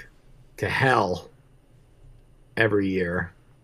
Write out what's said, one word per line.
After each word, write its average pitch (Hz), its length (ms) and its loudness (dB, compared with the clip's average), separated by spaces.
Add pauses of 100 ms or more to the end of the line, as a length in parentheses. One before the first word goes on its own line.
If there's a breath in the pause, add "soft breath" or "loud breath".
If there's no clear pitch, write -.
(580)
to 101 100 -4
hell 104 640 0 (1300)
every 104 320 2
year. 90 440 -2 (320)